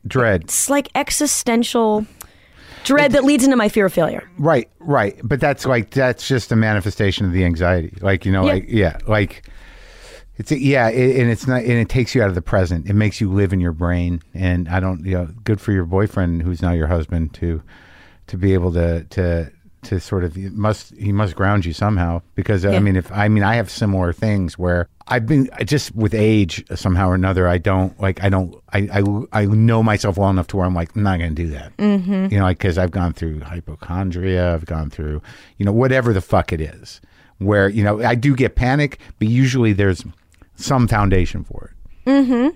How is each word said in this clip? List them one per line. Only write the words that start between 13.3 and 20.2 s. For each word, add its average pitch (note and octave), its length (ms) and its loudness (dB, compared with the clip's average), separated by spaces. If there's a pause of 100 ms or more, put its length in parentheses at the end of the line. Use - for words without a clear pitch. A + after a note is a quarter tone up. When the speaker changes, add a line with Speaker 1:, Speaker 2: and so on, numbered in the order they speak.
Speaker 1:
live G2 220 2
in F#2 80 0
your F2 120 0
brain. F2 480 -2 (140)
And F2+ 340 -2
I F#2 120 -2
don't, F#2 240 -4
you F#2+ 100 -4
know, F2 140 -2 (160)
good G#2+ 160 -2
for - 120 -6
your F#2+ 120 0
boyfriend, F2 580 -2
who's F2 200 -4
now F2 100 0
your D#2+ 160 0
husband, E2 460 -2
to, E2 280 -6 (680)
to - 80 -10
be F#2+ 180 2
able F2 180 0
to, E2+ 320 0
to, E2+ 480 -4 (300)
to F#2 180 -4
sort F#2 240 -4